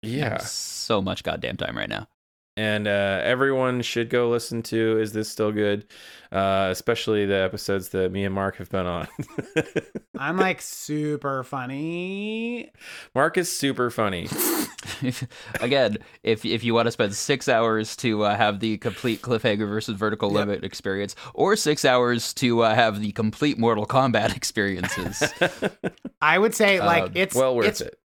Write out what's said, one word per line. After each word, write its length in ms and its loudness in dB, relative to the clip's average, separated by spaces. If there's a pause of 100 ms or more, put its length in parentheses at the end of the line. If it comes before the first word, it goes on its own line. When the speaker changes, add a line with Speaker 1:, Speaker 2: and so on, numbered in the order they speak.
Speaker 1:
Yeah. 400 -2
Speaker 2:
I'm 60 -8
so 560 -2
much 200 -4
goddamn 360 -4
time 180 -6
right 120 -4
now. 200 -6 (480)
Speaker 1:
And, 300 0
uh, 360 2
everyone 600 2
should 280 -2
go 200 2
listen 340 -2
to 360 2
Is 120 -2
This 160 -4
Still 240 0
Good? 340 0 (440)
Uh, 400 2
especially 560 0
the 100 2
episodes 540 -2
that 220 0
me 120 -2
and 100 -2
Mark 220 -2
have 140 -12
been 160 -2
on. 220 -4 (560)
<laughs> 540 -8
Speaker 3:
I'm, 200 -4
like, 240 2
super 840 -4
funny. 1300 -6 (440)
Speaker 1:
Mark 220 2
is 160 -2
super 380 0
funny. 420 -2
<laughs> 60 -6 (600)
Speaker 2:
If, 260 -2 (340)
again, 380 2 (260)
if, 200 0
if 200 -2
you 100 2
wanna 160 4
spend 240 0
six 340 -2
hours 480 2
to, 280 0
uh, 120 4
have 240 4
the 180 0
complete 440 -4
Cliffhanger 460 0
versus 280 -4
Vertical 340 0
Speaker 1:
Yep. 160 2
Speaker 2:
Limit 180 -2
experience, 500 -4 (200)
or 220 4
six 280 0
hours 500 4
to, 280 4
uh, 120 4
have 260 4
the 120 -4
complete 460 0
Mortal 280 2
Kombat 460 2
<laughs> 40 -4
experiences. 960 -2 (880)
Speaker 3:
I 180 4
would 160 2
say, 260 4
like, 240 4
Speaker 2:
Um, 100 -6
Speaker 3:
it's, 200 0
Speaker 1:
well 220 4
worth 100 4
Speaker 3:
it's 140 0
Speaker 1:
it. 240 -10